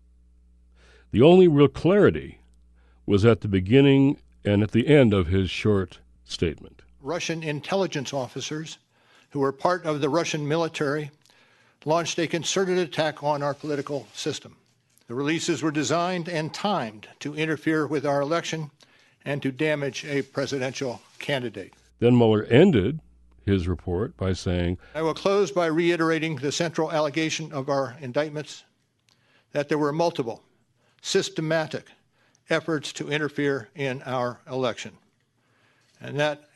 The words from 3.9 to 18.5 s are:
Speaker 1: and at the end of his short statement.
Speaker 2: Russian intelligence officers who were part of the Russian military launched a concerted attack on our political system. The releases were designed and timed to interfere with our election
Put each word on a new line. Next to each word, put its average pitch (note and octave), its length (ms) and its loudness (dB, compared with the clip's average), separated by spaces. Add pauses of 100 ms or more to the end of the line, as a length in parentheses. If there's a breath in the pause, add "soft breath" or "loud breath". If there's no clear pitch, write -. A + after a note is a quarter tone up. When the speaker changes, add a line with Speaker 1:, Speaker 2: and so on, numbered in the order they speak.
Speaker 1:
and G2+ 180 4
at G#2+ 80 -2
the A#2 160 2
end C3+ 260 6
of F#2 140 2
his F#2+ 220 0
short G2+ 500 -2 (240)
statement. - 580 -6 (200)
Speaker 2:
Russian D#3+ 420 -6
intelligence D3+ 680 -4
officers C#3+ 640 -8 (520 soft breath)
who C#3+ 100 -6
were C3+ 140 2
part F3+ 320 0
of D3+ 160 -2
the D3 80 0
Russian D#3 360 -2
military D3+ 680 -2 (760 soft breath)
launched D#3+ 340 0
a D#3+ 80 0
concerted F3+ 500 -2
attack D3+ 460 -2
on D3 180 0
our C#3+ 120 -2
political C#3 600 -6
system. - 440 -8 (500)
The A#2 80 -10
releases C#3+ 480 -2
were D#3 80 0
designed E3 560 -2
and D#3+ 260 -4
timed B2 540 -4 (140)
to D3 120 -8
interfere D#3 540 -2
with C#3 180 -4
our C#3+ 140 0
election D#3+ 500 -4 (540 soft breath)